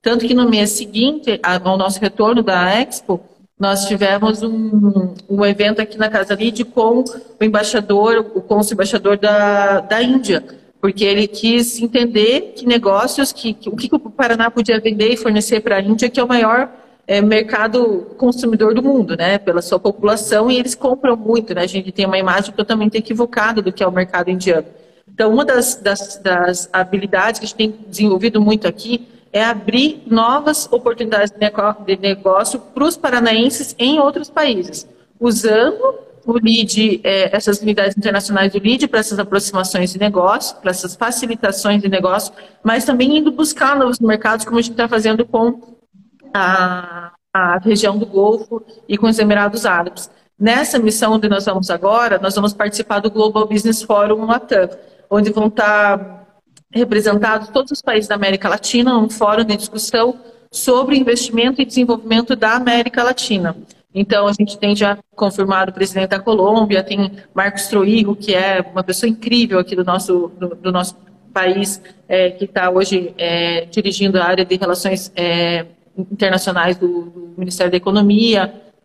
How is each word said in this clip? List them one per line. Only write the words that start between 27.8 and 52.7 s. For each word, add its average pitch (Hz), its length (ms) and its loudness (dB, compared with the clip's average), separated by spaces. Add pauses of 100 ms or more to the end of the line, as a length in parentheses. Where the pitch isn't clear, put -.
desenvolvido 208 500 0
muito 214 280 2
aqui 233 400 -6 (260)
é 214 100 0
abrir 233 640 0
novas 254 680 0
oportunidades 226 600 0
de - 80 -20
neco-, 208 440 -2
de 190 140 -2
negócio 196 600 0
pros 302 360 -2
paranaenses 247 840 0
em 277 220 2
outros 294 300 0
países, 214 580 -4 (320)
usando 240 760 2 (300)
o 233 120 0
lid, 220 640 2
é, 196 320 0
essas 208 240 -2
unidades 202 380 0
internacionais 196 540 0
do 202 80 -2
lid 240 280 0
para 220 120 0
essas 214 180 -4
aproximações 190 760 -2
de 190 60 -10
negócio, 202 580 0
para - 120 -4
essas 180 260 -6
facilitações 226 840 -2
de 196 80 -2
negócio, 190 420 0 (320)
mas 226 220 0
também 269 320 2
indo 302 140 2
buscar 285 440 0
novos 247 240 0
mercados, 220 460 0
como 233 140 0
a - 20 2
gente 233 140 -6
tá 233 120 0
fazendo 220 380 0
com 233 520 -2 (560)
a, 180 800 0 (220)
a 180 260 2
região 208 380 2
do 220 80 -2
Golfo 220 580 0 (240)
e 208 100 -2
com 226 100 2
os 220 100 2
Emirados 208 480 0
Árabes. 180 440 -2 (300)
Nessa 254 380 0
missão 220 360 2
onde 214 140 0
nós 196 180 0
vamos 190 260 -2
agora, 196 480 0
nós 196 160 -2
vamos 208 180 0
participar 208 460 -4